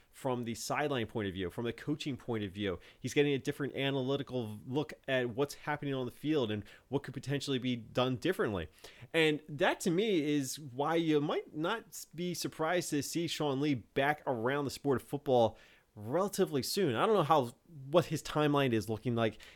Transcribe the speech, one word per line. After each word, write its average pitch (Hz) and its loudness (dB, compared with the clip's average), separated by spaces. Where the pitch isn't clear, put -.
from 123 -4
the 113 -4
sideline 135 -2
point 107 -4
of 90 -4
view, 90 -4
from 117 -6
the 113 -2
coaching 143 -6
point 110 -4
of 98 -4
view. 95 -4
He's - -6
getting 143 4
a 135 0
different 139 -6
analytical 131 -2
look 131 -4
at 127 2
what's 127 -2
happening 143 -6
on 127 -4
the 117 -8
field 139 0
and 104 -4
what 139 -2
could 131 -10
potentially 139 -2
be 123 -2
done 123 0
differently. 120 0
And 156 4
that, 180 0
to 185 0
me, 165 2
is 135 -2
why 143 -2
you 160 4
might 185 -2
not 170 -2
be 175 -4
surprised 170 -2
to 143 0
see 165 -2
Sean 143 0
Lee 147 2
back 135 0
around 135 0
the 123 -4
sport 135 0
of - -20
football 123 4
relatively 151 0
soon. 170 0
I 147 2
don't 220 4
know 185 6
how, 139 4
what 170 4
his 160 -4
timeline 143 2
is 110 2
looking 113 -2
like 113 0